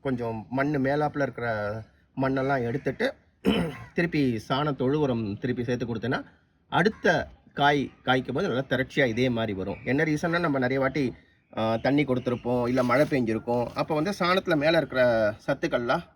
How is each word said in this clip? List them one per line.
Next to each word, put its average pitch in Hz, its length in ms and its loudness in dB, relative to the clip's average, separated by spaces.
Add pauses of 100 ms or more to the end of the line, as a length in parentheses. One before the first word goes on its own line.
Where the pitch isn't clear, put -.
கொஞ்சம் 117 480 -4
மண்ணு 139 300 0
மேலாப்புல 147 420 0
இருக்கிற 120 280 -4 (680)
மண்ணெல்லாம் 135 460 0
எடுத்துட்டு 131 500 -2 (300)
<clears throat> 170 500 -2
திருப்பி 151 460 0 (100)
சாண 143 260 0
தொழு 135 240 0
உரம் 117 380 0
திருப்பி 123 260 -4
சேர்த்து 120 220 -2
கொடுத்தேன்னா 117 380 -4 (460)
அடுத்த 170 600 2 (240)
காய் 143 380 2 (120)
காய்க்கும் 127 320 0
போது 180 120 0
நல்லா 127 220 0
திரட்சியா 131 360 0
இதே 123 240 2
மாதிரி 113 240 0
வரும். 92 300 -6
என்ன 131 200 0
ரீசன்னா 165 360 0
நம்ம 151 200 0
நிறைய 135 200 0
வாட்டி, 135 340 0 (440)
ஆ, 113 200 0
தண்ணி 135 260 2
கொடுத்துருப்போம், 123 640 0
இல்ல 127 160 2
மழை 123 220 4
பெஞ்சிருக்கும். 120 680 0
அப்ப 151 220 -4
வந்து 156 240 0
சாணத்துல 180 360 2
மேல 156 220 4
இருக்கிற 120 560 2 (140)
சத்துக்கள்லாம் 139 560 0 (120)